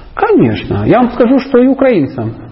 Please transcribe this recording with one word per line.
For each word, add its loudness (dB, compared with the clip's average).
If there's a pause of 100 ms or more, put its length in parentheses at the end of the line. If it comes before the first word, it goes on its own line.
(140)
Конечно. 0
Я 4
вам 0
скажу, 2
что 0
и 4
украинцам 0 (180)